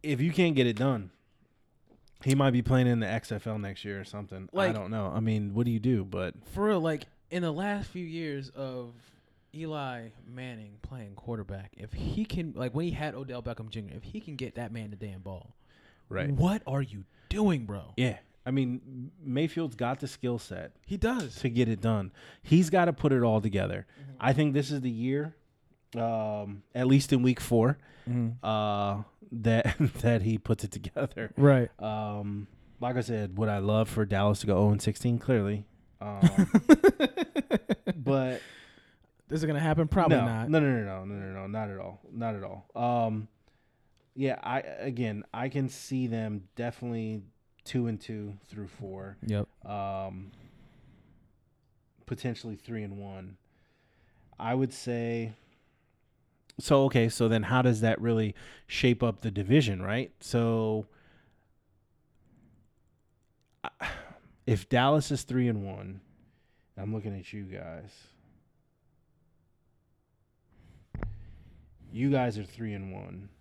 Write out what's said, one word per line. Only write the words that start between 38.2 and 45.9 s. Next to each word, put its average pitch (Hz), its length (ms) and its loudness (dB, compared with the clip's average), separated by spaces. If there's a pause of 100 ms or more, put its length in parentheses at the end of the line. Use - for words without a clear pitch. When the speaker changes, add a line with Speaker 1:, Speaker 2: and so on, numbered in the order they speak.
Speaker 2:
Is 156 140 -2
it 156 60 0
gonna 147 100 0
happen? 156 300 2
Probably 160 300 6
Speaker 1:
no, 117 60 4
Speaker 2:
not. 117 240 -2
Speaker 1:
no, 156 120 6
no, 143 100 4
no, 117 140 0
no, 95 200 -6
no, 101 120 -8
no, 95 160 -8
no, 98 160 -8
not 107 220 -4
at 95 100 -10
all. 95 200 -12 (120)
Not 113 240 -4
at 98 80 -8
all. 95 320 -14
Um, 113 500 0 (880)
yeah, 135 260 -2
I, 127 200 -2
again, 113 640 -4 (100)
I 123 140 -4
can 135 200 -2
see 127 380 -4